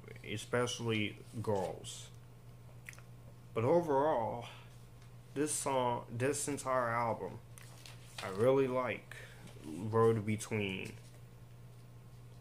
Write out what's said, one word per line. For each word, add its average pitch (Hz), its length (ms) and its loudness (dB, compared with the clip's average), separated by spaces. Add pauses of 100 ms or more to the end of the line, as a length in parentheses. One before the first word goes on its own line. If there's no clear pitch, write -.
(280)
especially 113 880 0 (240)
girls. 95 680 -2 (1500)
But 113 100 2
overall, 139 840 4 (880)
this 147 180 2
song, 123 580 2
this 127 380 2
entire 131 400 2
album, 117 500 0 (840)
I 98 140 -2
really 135 300 8
like 127 480 0 (500)
Road 110 640 6
Between 104 680 0 (1500)